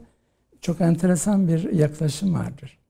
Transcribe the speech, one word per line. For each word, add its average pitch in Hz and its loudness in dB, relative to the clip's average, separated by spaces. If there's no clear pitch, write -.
çok 170 -4
enteresan 180 2
bir 165 0
yaklaşım 156 0
vardır. 120 -8